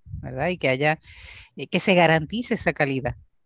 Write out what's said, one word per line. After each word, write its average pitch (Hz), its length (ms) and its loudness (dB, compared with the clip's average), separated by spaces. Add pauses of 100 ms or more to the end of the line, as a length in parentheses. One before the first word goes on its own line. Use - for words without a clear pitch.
¿verdad? 135 440 -6
Y 180 100 -6
que 143 100 0
haya, 147 320 0 (560)
eh, 139 120 -12
que 175 120 0
se 202 140 2
garantice 170 600 2
esa 175 200 -2
calidad, 135 420 -2 (300)